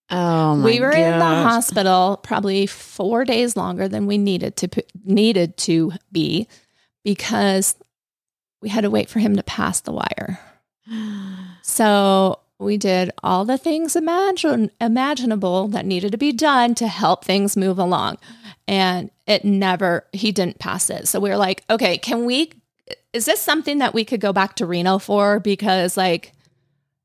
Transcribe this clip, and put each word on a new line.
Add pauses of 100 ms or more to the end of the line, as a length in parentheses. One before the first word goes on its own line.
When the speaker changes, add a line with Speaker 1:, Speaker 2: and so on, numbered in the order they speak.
Speaker 1:
Oh
my
Speaker 2:
we
were
in
the
Speaker 1:
gosh.
Speaker 2:
hospital
probably
four
days
longer
than
we
needed
to
p-, (220)
needed
to (200)
be, (560)
because (880)
we
had
to
wait
for
him
to
pass
the
wire. (500)
Speaker 1:
<gasps>
Speaker 2:
So (220)
we
did (120)
all
the
things
imagine-, (100)
imaginable
that
needed
to
be
done
to
help
things
move
along. (500)
And (160)
it
never,
he
didn't
pass
it.
So
we
were
like,
"Okay,
can
we, (600)
is
this
something
that
we
could
go
back
to
Reno
for?"
Because,
like, (720)